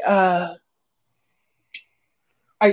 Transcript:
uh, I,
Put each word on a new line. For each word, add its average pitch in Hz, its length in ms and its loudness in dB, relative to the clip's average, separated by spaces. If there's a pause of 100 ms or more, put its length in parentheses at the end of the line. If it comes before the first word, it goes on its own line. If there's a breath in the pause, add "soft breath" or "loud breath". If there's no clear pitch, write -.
uh, 180 500 0 (2000)
I, 214 120 4